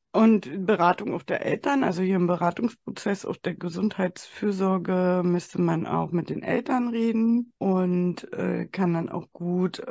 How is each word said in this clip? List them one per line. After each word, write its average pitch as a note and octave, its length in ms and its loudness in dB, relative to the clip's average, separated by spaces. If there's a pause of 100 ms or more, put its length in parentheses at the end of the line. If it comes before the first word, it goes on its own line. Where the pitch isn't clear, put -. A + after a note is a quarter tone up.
(140)
Und G3+ 520 4
Beratung F3+ 480 2
auch - 80 -6
der - 240 -4
Eltern, C#4 380 0
also F3+ 180 0
hier F#3+ 140 2
im F3 100 4
Beratungsprozess F#3 1000 -2
auch - 140 -6
der F3 160 -6
Gesundheitsfürsorge F#3 1700 0
müsste F3 340 0
man E3 280 2
auch E3 260 -2
mit E3+ 160 -2
den - 140 -8
Eltern A#3+ 460 -2
reden A#3 680 0
und, F3+ 800 0
äh, F3 320 -2
kann F3 260 0
dann E3 160 -2
auch - 240 -10
gut, F3+ 480 -2 (100)